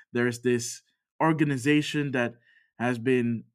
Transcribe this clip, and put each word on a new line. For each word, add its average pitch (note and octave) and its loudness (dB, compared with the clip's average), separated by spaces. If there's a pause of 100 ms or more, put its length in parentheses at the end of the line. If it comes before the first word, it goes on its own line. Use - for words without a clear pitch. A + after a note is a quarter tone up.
(120)
There's A#2+ -2
this A#2+ -2 (400)
organization D3 0
that A#2+ -2 (440)
has A#2+ -2
been A#2 0 (100)